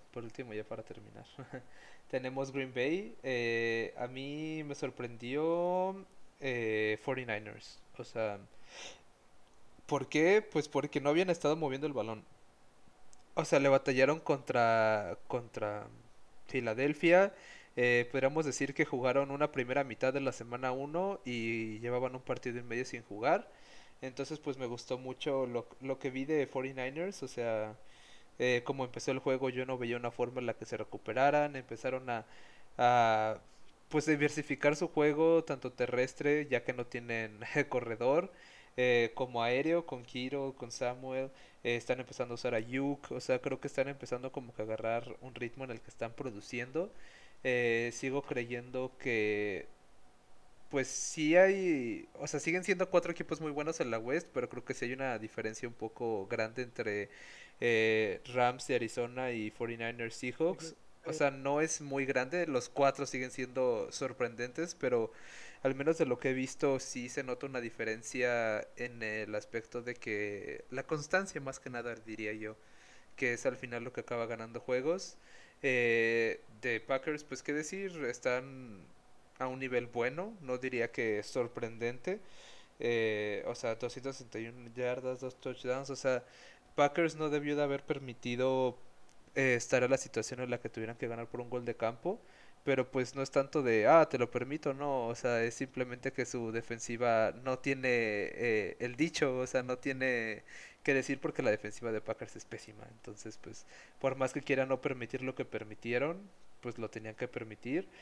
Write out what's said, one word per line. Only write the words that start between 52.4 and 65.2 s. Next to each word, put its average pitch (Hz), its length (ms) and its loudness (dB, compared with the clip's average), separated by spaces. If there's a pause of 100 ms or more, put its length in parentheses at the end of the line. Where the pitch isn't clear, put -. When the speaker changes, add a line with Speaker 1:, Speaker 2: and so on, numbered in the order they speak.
Speaker 1:
siguen 170 240 0
siendo 185 260 2
cuatro 170 220 4
equipos - 280 -4
muy 156 120 -2
buenos 151 280 -2
en 127 100 0
la 113 80 0
West, 131 360 -2
pero 123 140 0
creo - 160 -10
que 127 100 -4
sí - 120 -4
hay 123 60 -2
una 131 260 -2
diferencia 110 500 -6
un 113 60 -10
poco 110 520 -4
grande 113 360 -4
entre, 104 460 -4 (520)
eh, 110 600 4 (140)
Rams 123 320 2
de 135 100 0
Arizona 123 560 -2
y 107 180 -2
forty-niners 117 640 -6
Seahawks. 160 600 -2 (300)
Speaker 2:
Ujú. - 20 -6
Speaker 1:
O 156 80 -4
sea, 151 160 4
no 139 320 0
es - 180 -2
muy 139 260 -2
grande, 135 400 0
los 156 220 0
cuatro 139 380 4
siguen 127 240 -6
siendo 123 600 0
sorprendentes, 123 840 -4
pero 120 360 2 (520)